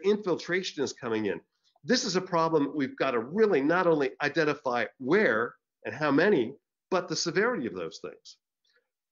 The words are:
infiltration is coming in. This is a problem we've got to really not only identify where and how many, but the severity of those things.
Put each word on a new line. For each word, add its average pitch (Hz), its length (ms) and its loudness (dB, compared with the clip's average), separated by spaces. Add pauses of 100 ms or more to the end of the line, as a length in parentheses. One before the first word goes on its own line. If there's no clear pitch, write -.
infiltration 185 800 -2
is 117 100 -4
coming 110 340 -4
in. 87 120 -4 (440)
This 247 200 0
is 190 120 -4
a 190 60 0
problem 160 540 0
we've - 220 -4
got 139 140 0
to 120 80 0
really 185 420 2
not 170 260 2
only 165 240 2 (100)
identify 143 640 0 (140)
where 131 560 2 (300)
and 123 80 -8
how 147 180 0
many, 147 420 4 (380)
but 180 160 0
the 160 80 -4
severity 175 520 -2
of 92 80 -8
those 82 260 -8
things. - 360 -16 (760)